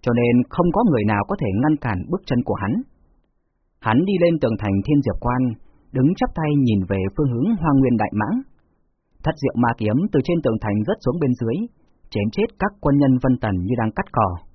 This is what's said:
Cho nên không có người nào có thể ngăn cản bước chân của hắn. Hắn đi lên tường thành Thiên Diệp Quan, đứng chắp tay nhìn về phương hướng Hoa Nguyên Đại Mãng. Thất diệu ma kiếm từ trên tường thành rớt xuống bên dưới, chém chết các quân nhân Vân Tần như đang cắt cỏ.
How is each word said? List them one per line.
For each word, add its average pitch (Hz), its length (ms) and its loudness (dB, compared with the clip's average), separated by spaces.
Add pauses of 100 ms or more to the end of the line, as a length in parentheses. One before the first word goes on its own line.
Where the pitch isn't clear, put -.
Cho 123 120 -2
nên 120 220 2 (160)
không 180 220 0
có 196 80 0 (100)
người 113 140 0
nào 104 240 2
có 208 120 -4
thể 139 60 -2 (160)
ngăn 151 140 2
cản 110 220 -4 (120)
bước 185 160 -4
chân 123 180 0
của 104 100 -2
hắn. 101 180 -4 (1080)
Hắn 117 240 2
đi 202 160 0
lên 170 200 4
tường 113 180 0
thành 101 260 0
Thiên 143 200 2
Diệp 98 160 -2
Quan, 123 220 -2 (500)
đứng 135 240 2
chắp 254 180 -2
tay 156 160 -2 (160)
nhìn 107 220 2
về 98 120 -2 (160)
phương 139 160 0
hướng 165 280 0
Hoa 151 180 0
Nguyên 123 180 4
Đại 107 240 -2
Mãng. 185 220 -2 (840)
Thất 156 180 0
diệu 131 140 0
ma 120 120 2 (100)
kiếm 107 180 0 (160)
từ 143 120 2
trên 170 180 0
tường 110 180 0
thành 107 260 -2
rớt 131 180 -2
xuống 135 160 -2
bên 131 140 0
dưới, 117 220 -4 (540)
chém 147 220 -2
chết 208 140 -2 (120)
các 196 220 -2
quân 143 180 2
nhân 135 240 4
Vân 127 180 2
Tần 104 160 -2
như 92 220 -2
đang 110 180 -2
cắt 202 160 -4
cỏ. 107 160 2 (260)